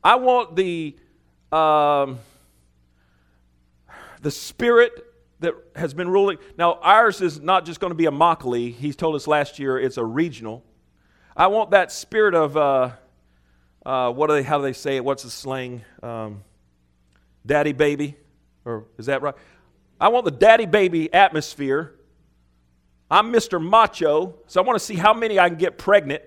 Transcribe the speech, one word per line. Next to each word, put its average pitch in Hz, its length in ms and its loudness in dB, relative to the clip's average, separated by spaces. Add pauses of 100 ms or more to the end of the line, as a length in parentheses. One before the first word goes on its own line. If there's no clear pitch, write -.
I 208 120 6
want 247 400 0
the, 170 400 -4 (560)
um, 147 680 2 (2000)
the 147 100 -6
spirit 240 600 2 (480)
that 170 140 -4 (220)
has 151 180 -6
been 175 160 -6
ruling. 196 280 0 (200)
Now, 170 240 0
ours 208 400 4
is 151 180 -4
not 175 260 0
just 165 140 -14
gonna 175 160 -6
be 165 100 0
Immokalee. 139 680 0
He's 139 220 -8
told 160 200 -4
us 135 120 -8
last 147 320 -2
year 135 200 -4
it's 127 180 -4
a 120 80 -4
regional. 113 580 -8 (720)
I 175 120 2
want 208 240 0
that 190 200 2
spirit 214 440 0
of, 151 200 0
uh, 135 360 0 (920)
uh, 127 280 -2
what 147 140 -2
do 151 60 2
they, 143 100 0
how 147 140 -2
do 143 60 -2
they 135 100 -4
say 139 240 -6
it? 127 60 -6
What's 135 200 -4
the 120 60 -18
slang? 127 540 -10 (180)
Um, 110 420 -12 (1000)
daddy 143 280 -2
baby, 147 420 -2 (500)
or 113 200 -12 (120)
is 110 100 -10
that 135 140 -2
right? 139 140 -6 (640)
I 196 100 4
want 240 160 0
the 165 60 0
daddy 220 340 4
baby 170 480 0
atmosphere. 156 840 0 (1160)
I'm 214 200 4
Mister - 280 0
Macho, 175 760 2 (120)
so 185 140 0
I 202 40 0
wanna 233 140 0
see 214 160 -10
how 202 180 4
many 220 260 0
I 175 100 6
can 170 80 -6
get 175 200 -2
pregnant. 147 500 0